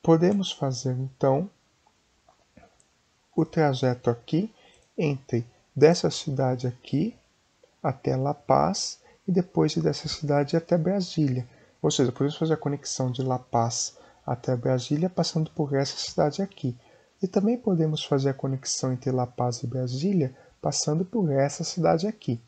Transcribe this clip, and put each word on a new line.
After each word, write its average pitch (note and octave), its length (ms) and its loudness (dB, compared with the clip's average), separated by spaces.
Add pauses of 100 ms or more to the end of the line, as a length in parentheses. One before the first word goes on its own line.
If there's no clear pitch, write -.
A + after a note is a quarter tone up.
podemos F3+ 480 4
fazer, B2+ 460 -4
então, C3+ 520 0 (1900)
o D#3+ 80 4
trajeto C3 680 2
aqui D#3 420 -2 (460)
entre C3+ 480 -2 (280)
dessa D#3+ 360 6
cidade C3 560 -2
aqui C#3 500 -2 (680)
até C3+ 340 -2
La C#3 180 -2
Paz D3 680 0 (260)
e G3 40 -2
depois E3+ 460 2
dessa D#3 320 -2
cidade C#3+ 480 0
até E3 200 0
Brasília. D#3+ 720 0 (320)
Ou D3+ 100 2
seja, B2+ 200 2
podemos C#3+ 260 -2
fazer D#3+ 180 0
a D3+ 40 -4
conexão C#3 520 -4
de B2 120 -4
La B2+ 160 0
Paz - 580 -2 (300)
até B2+ 300 -2
Brasília C3+ 520 0
passando E3 440 -2
por C#3 220 -4
essa C#3 220 0
cidade D3+ 460 -2
aqui. B2+ 340 -6 (460)
E F#3 60 -2
também G#3+ 280 2
podemos D#3+ 480 0
fazer C#3 260 2
a C3 40 -2
conexão C3+ 580 -4
entre B2+ 200 -2
La B2+ 140 0
Paz B2 360 -4
e B2 40 -6
Brasília C3 680 -2 (260)
passando D3+ 440 -2
por F#3 260 -2
essa C#3 320 0
cidade E3 440 0
aqui. C3+ 420 -4